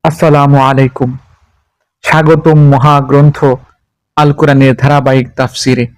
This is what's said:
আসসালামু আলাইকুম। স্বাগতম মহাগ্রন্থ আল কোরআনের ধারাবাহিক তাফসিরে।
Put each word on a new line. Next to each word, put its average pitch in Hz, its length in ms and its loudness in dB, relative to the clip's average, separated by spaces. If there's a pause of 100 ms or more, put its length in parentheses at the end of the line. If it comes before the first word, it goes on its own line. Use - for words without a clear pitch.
আসসালামু 147 500 0
আলাইকুম। 131 600 -2 (880)
স্বাগতম 156 540 0
মহাগ্রন্থ 143 840 2 (720)
আল 147 160 0
কোরআনের 139 420 0
ধারাবাহিক 131 640 -2
তাফসিরে। 123 500 -4 (120)